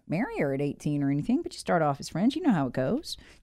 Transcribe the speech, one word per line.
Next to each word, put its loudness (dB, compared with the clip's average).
marry -2
her 0
at -2
eighteen -2
or 2
anything, 0
but -10
you -14
start 2
off 0
as -10
friends. 0
You -4
know 4
how 2
it -6
goes. -2